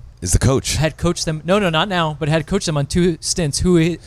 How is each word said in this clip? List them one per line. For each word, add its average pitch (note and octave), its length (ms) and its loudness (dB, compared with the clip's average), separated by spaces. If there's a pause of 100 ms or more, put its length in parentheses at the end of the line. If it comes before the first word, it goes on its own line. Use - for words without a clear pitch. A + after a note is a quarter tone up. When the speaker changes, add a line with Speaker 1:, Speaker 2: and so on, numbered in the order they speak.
(220)
Speaker 1:
Is F#2 120 -2
the - 60 2
coach. - 360 2
Speaker 2:
Had D#3 220 0
coached - 280 -2
them. D#3 200 -4
No, F#3 140 2
no, F#3+ 100 2
not E3 180 0
now, E3 320 -2
but D#3 80 -2
had D#3 200 0
coached F#3+ 180 -2
them D#3+ 100 -2
on C#3+ 120 0
two F3 340 2
stints. - 380 -2
Who F3+ 200 4
i-, E3 280 2